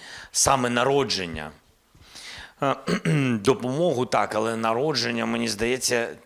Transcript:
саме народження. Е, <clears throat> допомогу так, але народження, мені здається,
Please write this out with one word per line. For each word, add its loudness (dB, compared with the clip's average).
саме 4
народження. 0
Е, 2
<clears throat> 2
допомогу 2
так, 0
але 0
народження, 0
мені -2
здається, -2